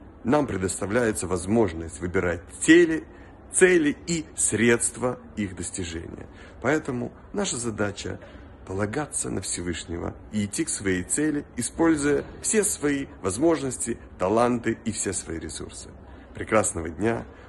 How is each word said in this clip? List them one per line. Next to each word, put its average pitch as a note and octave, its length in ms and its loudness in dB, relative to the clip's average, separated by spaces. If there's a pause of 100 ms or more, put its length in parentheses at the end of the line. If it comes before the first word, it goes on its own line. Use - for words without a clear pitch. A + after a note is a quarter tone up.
(240)
нам C3+ 240 4
предоставляется G2 800 0
возможность F2 720 0
выбирать F2 420 0 (200)
цели, D#3+ 420 8 (500)
цели F3 420 6 (120)
и E3+ 180 -2 (100)
средства A#2 840 2 (160)
их G2 200 -4
достижения. E2 720 -8 (380)
Поэтому B2+ 500 0 (180)
наша F#3+ 260 -2
задача G#2 600 -2 (460)
полагаться G#2 640 -2
на A2 120 -2
Всевышнего F2 760 -4 (160)
и G#2 140 0
идти D3+ 200 -2
к - 40 -8
своей F#2 340 0
цели, D3 420 0 (100)
используя C#3+ 720 2 (160)
все G#3+ 220 2
свои C#3+ 420 0 (160)
возможности, B2+ 800 0 (180)
таланты A2+ 680 2
и A2 60 -2
все F#2+ 220 -2
свои E2 240 -6
ресурсы. - 520 -10 (440)
Прекрасного G2+ 560 2
дня, A2+ 380 0 (220)